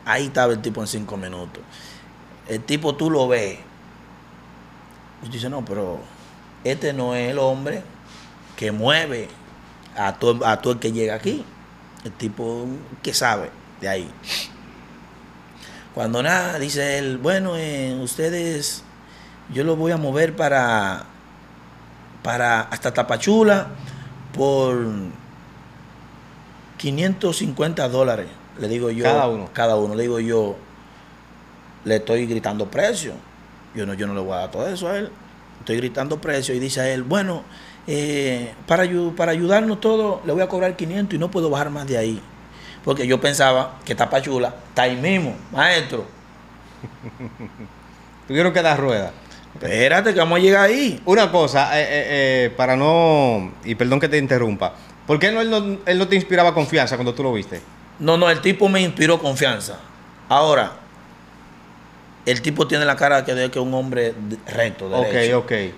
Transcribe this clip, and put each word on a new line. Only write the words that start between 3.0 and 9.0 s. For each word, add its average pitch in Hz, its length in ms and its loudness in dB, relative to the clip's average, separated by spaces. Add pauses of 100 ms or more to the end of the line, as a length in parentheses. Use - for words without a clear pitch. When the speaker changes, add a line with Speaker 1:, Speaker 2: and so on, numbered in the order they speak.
Speaker 1:
lo 135 160 2
ves. 110 320 -2 (1600)
Y - 60 -16
tú 117 60 -12
dices, 120 160 -8
"No, 139 140 -8
pero 98 360 -6 (640)
este 139 300 -2
no 123 200 -4
es 123 180 -2
el 139 80 -4
hombre 135 440 -2 (720)
que 107 160 -4
mueve 123 560 0 (680)